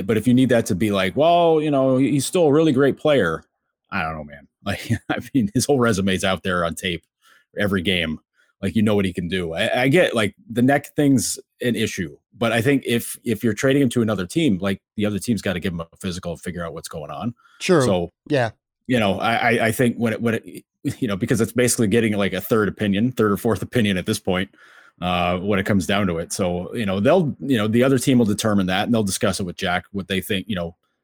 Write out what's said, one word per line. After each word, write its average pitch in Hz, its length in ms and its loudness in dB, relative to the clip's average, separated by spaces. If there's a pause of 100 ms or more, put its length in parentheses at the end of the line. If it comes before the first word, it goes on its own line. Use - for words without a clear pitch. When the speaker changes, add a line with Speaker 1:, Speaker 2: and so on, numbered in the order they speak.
Speaker 1:
but 107 120 0
if 107 100 -2
you 123 80 4
need 127 140 4
that 117 180 2
to 113 80 -2
be 101 160 0
like, 95 260 0
"Well, 165 440 4
you 151 100 0
know, 135 280 2
he's 135 280 2
still 175 200 2
a 139 60 4
really 156 200 4
great 127 240 2
player." 98 480 0 (460)
I 98 120 -4
don't 80 140 -6
know, 78 80 -12
man. - 280 -20
<laughs> - 120 -20
Like, - 260 -6 (200)
I - 80 -2 (160)
mean, 113 180 0
his 123 140 0
whole 143 120 2
resume's 98 460 0
out 92 180 0
there 90 220 -2
on 82 100 -4
tape 87 300 -6 (540)
every 98 240 0
game. 85 360 -2 (440)
Like, 95 120 -4
you 113 80 2
know 107 120 4
what 101 100 2
he 92 80 -2
can 90 160 -6
do. 85 240 -4
I, 113 300 -2
I 135 60 2
get, 151 260 4
like, 110 200 0 (140)
the 117 140 -2
neck 139 240 2 (100)
thing's 139 420 2 (220)
an 117 160 -2
issue, 95 400 -4 (180)
but 117 160 -2
I 117 120 2
think 139 240 2
if, 117 380 -2
if 113 200 -2
you're - 80 2
trading 139 300 2
him 127 80 2
to 123 100 0
another 107 260 -2
team, 139 300 0
like, 98 240 -4 (160)
the 107 80 -2
other 104 140 -2
team's 104 240 -2
gotta 90 180 -4
give 87 140 -4
him 85 60 -8
a - 200 -16
physical 87 320 -8
and 80 80 -12
figure 85 240 -10
out 82 80 -10
what's - 160 -14
going 76 220 -12
on. 85 240 -6 (260)
Speaker 2:
True. 170 220 4
Speaker 1:
So, 92 300 0 (140)
Speaker 2:
Yeah. 123 260 0 (340)
Speaker 1:
you - 120 2
know, 98 220 2
I, 117 140 0
I, 117 320 2
I 110 60 2
think 120 260 0
when 113 160 -2
it, - 80 -6
when 113 140 0
it, - 280 -14 (340)
you 135 100 -2
know, 98 80 -2
because 113 260 0
it's 107 100 -2
basically 120 360 2
getting, 110 280 2
like, 98 160 0
a 90 80 -4
third 107 280 0
opinion, 104 440 -2
third 107 200 2
or 98 40 2
fourth 107 240 0
opinion 101 380 0
at 87 80 -6
this 110 120 -2
point, 92 300 -2 (540)
uh, 90 380 0
when 101 180 0
it 98 80 -2
comes 98 200 0
down 101 200 0
to 87 100 -2
it. 80 160 -8
So, 90 420 -4
you 117 120 -4
know, 95 140 -2
they'll, 143 400 2
you 127 180 0
know, 104 100 0
the 117 140 2
other 135 160 4
team 127 200 2
will 120 60 4
determine 101 440 0
that, 95 160 0
and 117 100 0
they'll 113 80 2
discuss 98 380 -2
it - 40 -6
with 85 120 -10
Jack, 90 360 -4
what 95 160 -8
they 95 140 -2
think, 95 260 -6
you 107 80 -4
know, 85 180 -6 (300)